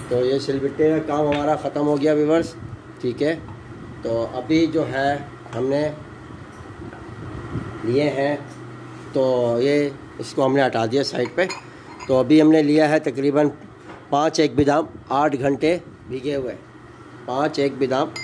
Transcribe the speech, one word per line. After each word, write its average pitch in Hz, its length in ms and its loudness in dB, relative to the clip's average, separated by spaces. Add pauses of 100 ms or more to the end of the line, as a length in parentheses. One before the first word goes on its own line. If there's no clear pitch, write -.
तो 127 160 2
ये 135 160 2
सिलबट्टे 139 480 0
का 156 180 4
काम 147 200 0
हमारा 147 300 2
ख़त्म 147 260 -2
हो 147 120 2
गया 147 180 4
viewers, 151 420 2 (460)
ठीक 123 200 -2
है। 156 140 0 (680)
तो 117 180 -2 (140)
अभी 160 320 2
जो 151 180 0
है 135 320 0 (360)
हमने 135 280 0 (2000)
लिए 139 260 2
हैं, 139 240 0 (800)
तो 123 480 2
ये 143 320 2 (280)
इसको 135 220 -2
हमने 135 200 4
हटा 113 240 2
दिया 131 180 2
साइड 123 300 -4
पे। 185 120 2 (600)
तो 131 80 4
अभी 131 240 6
हमने 156 240 8
लिया 151 240 4
है 151 140 4
तकरीबन 143 480 2 (640)
पाँच 156 280 2
एक 143 180 2
बादाम 143 300 4 (260)
आठ 143 220 2
घंटे 139 440 0 (300)
भीगे 131 260 -6
हुए, 127 180 -6 (760)
पाँच 143 320 0
एक 135 200 0
बादाम 135 320 0 (120)